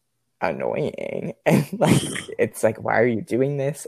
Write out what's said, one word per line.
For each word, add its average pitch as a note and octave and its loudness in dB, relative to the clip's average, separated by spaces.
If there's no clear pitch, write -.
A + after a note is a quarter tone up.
annoying. C2 -4
<laughs> - -20
And, C#3+ 4
like, D#3 6
it's - -2
like, A2 2
"Why A2 2
are A#2 6
you A#2 0
doing C3+ 0
this? C#3 -4